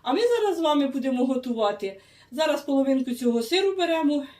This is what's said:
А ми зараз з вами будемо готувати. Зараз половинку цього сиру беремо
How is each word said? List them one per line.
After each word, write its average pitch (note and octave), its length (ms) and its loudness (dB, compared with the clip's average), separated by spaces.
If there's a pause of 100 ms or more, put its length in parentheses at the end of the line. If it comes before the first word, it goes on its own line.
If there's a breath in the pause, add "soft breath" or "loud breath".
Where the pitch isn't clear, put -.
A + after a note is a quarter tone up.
А B3+ 120 -2
ми E4+ 60 2
зараз A4 380 2
з E4+ 40 -4
вами D4 260 2
будемо C4 380 -2
готувати. A3 720 -2 (320 soft breath)
Зараз D4 300 0
половинку C4+ 500 0
цього A#3+ 320 0
сиру F#4+ 320 0
беремо D#4+ 500 0 (140)